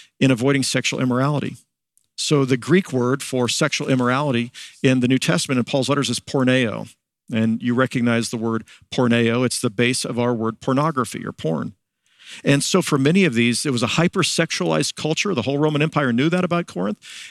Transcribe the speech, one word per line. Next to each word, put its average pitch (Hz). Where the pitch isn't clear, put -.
in 135
avoiding 131
sexual 131
immorality. 131
So 143
the 131
Greek 139
word 127
for 123
sexual -
immorality 127
in 131
the 123
New 131
Testament 165
in 117
Paul's 131
letters 135
is 120
porneo. 127
And 113
you 120
recognize 120
the 123
word 113
porneo. 117
It's -
the 123
base 123
of 120
our 120
word 110
pornography 131
or 98
porn. -
And 143
so 185
for 156
many 165
of 120
these, 120
it 147
was 120
a 117
hypersexualized 165
culture. 160
The 117
whole 139
Roman 151
Empire 143
knew 139
that 180
about 170
Corinth. 196